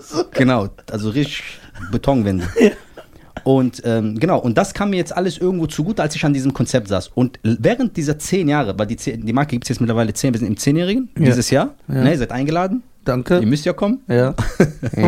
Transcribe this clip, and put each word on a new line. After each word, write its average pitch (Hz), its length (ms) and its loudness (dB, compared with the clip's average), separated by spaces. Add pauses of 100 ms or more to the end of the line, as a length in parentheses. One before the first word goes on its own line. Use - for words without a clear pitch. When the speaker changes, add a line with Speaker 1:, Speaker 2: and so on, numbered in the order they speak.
(160)
Speaker 1:
<laughs> - 180 -2
Speaker 2:
Genau, 123 340 2 (240)
also 107 180 -4
richtig 143 320 -2 (480)
Betonwände. 101 580 0 (120)
Speaker 1:
Ja. 208 120 6 (760)
Speaker 2:
Und, 131 400 2
ähm, 110 340 0
genau, 160 200 2
und 120 180 0
das 196 160 0
kam 202 160 -2
mir 190 80 0
jetzt - 180 -4
alles 180 220 -2
irgendwo 180 300 -2
zugute, 165 340 -4
als 156 140 -2
ich - 100 -2
an 143 80 4
diesem 135 200 0
Konzept 120 360 0
saß. 92 260 -2
Und 123 280 0
l-, 110 180 2
während 233 340 0
dieser 151 240 -2
zehn 180 300 0
Jahre, 123 280 0
weil 104 100 -2
die 110 100 -6
zehn, 113 280 -8
die 113 60 -2
Marke 139 200 0
gibt's 120 180 -4
jetzt 120 100 -2
mittlerweile 113 340 0
zehn, 135 200 0
wir 110 60 -2
sind 107 100 -2
im 107 80 -2
zehnjährigen, 180 600 0
Speaker 1:
Ja. 165 80 4
Speaker 2:
dieses 123 240 4
Jahr. 170 260 0 (120)
Speaker 1:
Ja. 135 160 0
Speaker 2:
Ne, 139 80 6
ihr 170 60 2
seid 117 160 -2
eingeladen. 170 500 -2 (220)
Speaker 1:
Danke. 127 340 2
Speaker 2:
Ihr 110 80 2
müsst 147 180 2
ja 180 80 2
kommen. 214 360 -2
Speaker 1:
Ja. 127 300 2
Speaker 2:
<laughs> - 60 0 (520)
Speaker 3:
Ja. - 100 2